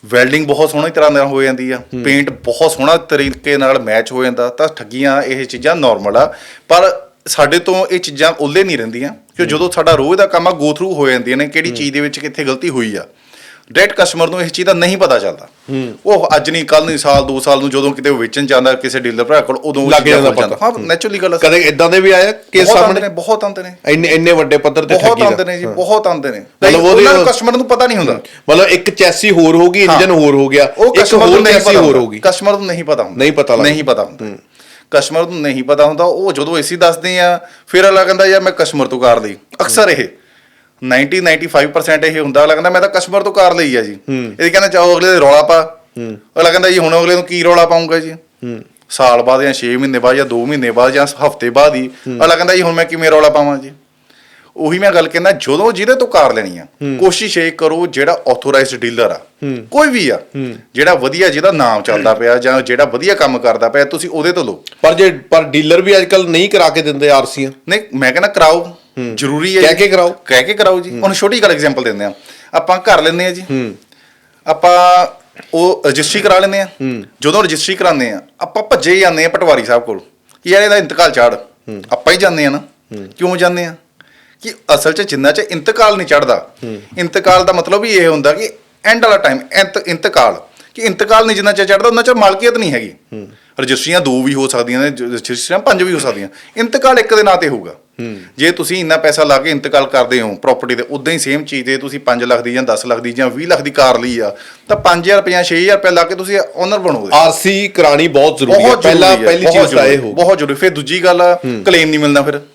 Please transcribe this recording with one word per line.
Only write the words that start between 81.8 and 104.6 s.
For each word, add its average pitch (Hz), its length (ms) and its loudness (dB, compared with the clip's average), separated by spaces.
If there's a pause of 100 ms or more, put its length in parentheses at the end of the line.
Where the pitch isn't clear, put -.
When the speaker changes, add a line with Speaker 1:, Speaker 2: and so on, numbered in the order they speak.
Speaker 1:
ਆਪਾਂ - 200 0
ਹੀ 185 60 0
ਜਾਂਦੇ 175 260 0
ਆ 139 60 2
ਨਾ। 120 80 -6
Speaker 2:
ਹੂੰ। - 580 -18
Speaker 1:
ਕਿਉਂ 180 200 -4
ਜਾਂਦੇ 175 280 -2
ਆ? 165 100 -14 (680)
ਕਿ 113 120 -14 (200)
ਅਸਲ 151 180 0
'ਚ 165 100 -4
ਜਿੰਨਾ 143 300 0
'ਚ 202 60 -2
ਇੰਤਕਾਲ 208 580 0
ਨਹੀਂ 185 100 -6
ਚੜ੍ਹਦਾ, 131 440 0 (140)
Speaker 2:
ਹੂੰ। 110 180 -12 (160)
Speaker 1:
ਇੰਤਕਾਲ 185 460 2
ਦਾ 185 80 0
ਮਤਲਬ 180 280 0
ਵੀ 226 100 -4
ਇਹ 180 180 4
ਹੁੰਦਾ 151 240 2
ਕਿ 220 200 -4 (320)
ਐਂਡ 226 200 0
ਵਾਲਾ 214 120 4
ਟਾਈਮ, 135 220 0 (140)
ਇੰਤ-, 196 340 -2
ਇੰਤਕਾਲ, 143 560 0 (320)
ਕਿ 226 80 -12
ਇੰਤਕਾਲ 220 440 2
ਨਹੀਂ 220 100 0
ਜਿੰਨਾ 202 160 0
'ਚ 202 100 0
ਚੜ੍ਹਦਾ, 196 260 2
ਉਹਨਾਂ 233 140 0
'ਚ 254 80 0
ਮਾਲਕੀਅਤ 226 460 2
ਨਹੀਂ 202 160 -4
ਹੈਗੀ। 110 220 -6 (180)
Speaker 2:
ਹੂੰ। 104 160 -16 (320)
Speaker 1:
ਰਜਿਸਟਰੀਆਂ 135 400 -2
ਦੋ 131 220 -2
ਵੀ 139 120 -2
ਹੋ 135 140 -2
ਸਕਦੀਆਂ 123 320 -2
ਨੇ, 143 100 0
ਜ-, 127 120 -10
ਰਜਿਸਟਰੀਆਂ 123 560 -6
ਪੰਜ 196 240 0
ਵੀ 185 100 -2
ਹੋ 160 60 -4
ਸਕਦੀਆਂ, 104 300 -6 (280)
ਇੰਤਕਾਲ 247 420 0
ਇੱਕ 220 160 0
ਦੇ 214 80 4
ਨਾਂ 196 140 2
'ਤੇ 170 120 -2
ਹੋਊਗਾ। 101 220 -8
Speaker 2:
ਹੂੰ। 113 460 -14 (200)
Speaker 1:
ਜੇ 147 140 0
ਤੁਸੀਂ 175 280 -6
ਇੰਨਾ 160 180 -2
ਪੈਸਾ 156 280 0
ਲਾ 143 140 2
ਕੇ 143 120 -4
ਇੰਤਕਾਲ 139 360 0
ਕਰਦੇ 123 340 0
ਹੋ 107 140 -6
ਪ੍ਰਾਪਰਟੀ 127 400 -2
ਦੇ, 117 160 -8
ਉਦਾਂ 143 220 -6
ਹੀ 165 60 -4
ਸੇਮ 139 260 -4
ਚੀਜ਼ 139 180 -8
'ਤੇ 131 140 -4
ਤੁਸੀਂ 135 240 -10
ਪੰਜ 120 240 -2
ਲੱਖ 123 160 0
ਦੀ 120 140 -8
ਜਾਂ 131 80 -2
ਦਸ 113 240 -4
ਲੱਖ 120 140 -2
ਦੀ 120 120 -8
ਜਾਂ 127 180 -2
ਵੀਹ 147 180 -10
ਲੱਖ 165 120 0
ਦੀ 139 100 -6
ਕਾਰ 131 280 2
ਲਈ 120 200 -6
ਆ, 104 180 -4 (320)